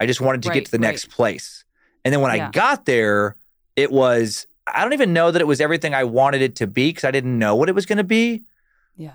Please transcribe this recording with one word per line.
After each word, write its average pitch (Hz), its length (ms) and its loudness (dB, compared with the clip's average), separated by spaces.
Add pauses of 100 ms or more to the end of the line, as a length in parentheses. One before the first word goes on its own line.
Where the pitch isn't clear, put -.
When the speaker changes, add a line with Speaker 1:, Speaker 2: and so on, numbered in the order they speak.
Speaker 1:
I 113 60 0
just 123 140 -2
wanted 131 240 0
to - 60 -2
Speaker 2:
Right, 165 40 -4
Speaker 1:
get 135 120 0
to - 40 -12
the 113 80 -2
Speaker 2:
right. 113 140 0
Speaker 1:
next - 180 -10
place. - 540 -4 (400)
And 131 100 2
then 143 60 2
when 131 100 2
I 113 60 0
Speaker 2:
Yeah. - 160 -4
Speaker 1:
got 247 340 0
there, 104 480 2 (420)
it 139 140 0
was, 120 560 2 (200)
I 156 180 -2
don't 247 80 -2
even 262 200 2
know 170 200 4
that 175 100 2
it 151 60 2
was 139 120 2
everything 151 320 0
I 131 120 0
wanted 135 380 2
it 123 140 0
to 113 120 -4
be 131 240 0
'cause - 100 -10
I 139 80 0
didn't 127 260 -2
know 107 200 2
what 151 120 2
it 185 60 -2
was 196 120 0
gonna 208 180 -2
be. 226 380 0 (540)
Speaker 2:
Yeah. 156 180 -16